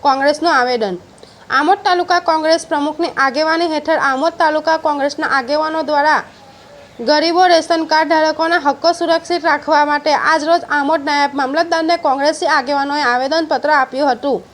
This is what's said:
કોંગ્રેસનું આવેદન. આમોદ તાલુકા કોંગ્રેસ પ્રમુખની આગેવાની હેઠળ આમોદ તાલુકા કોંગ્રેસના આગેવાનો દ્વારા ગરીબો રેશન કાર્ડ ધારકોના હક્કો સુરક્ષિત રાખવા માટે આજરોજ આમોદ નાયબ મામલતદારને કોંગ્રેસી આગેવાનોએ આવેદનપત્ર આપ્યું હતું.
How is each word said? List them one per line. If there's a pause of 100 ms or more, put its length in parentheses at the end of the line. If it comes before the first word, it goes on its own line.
કોંગ્રેસનું
આવેદન. (540)
આમોદ
તાલુકા
કોંગ્રેસ
પ્રમુખની
આગેવાની
હેઠળ
આમોદ
તાલુકા
કોંગ્રેસના
આગેવાનો
દ્વારા (800)
ગરીબો
રેશન
કાર્ડ
ધારકોના
હક્કો
સુરક્ષિત
રાખવા
માટે
આજરોજ
આમોદ
નાયબ
મામલતદારને
કોંગ્રેસી
આગેવાનોએ
આવેદનપત્ર
આપ્યું
હતું. (120)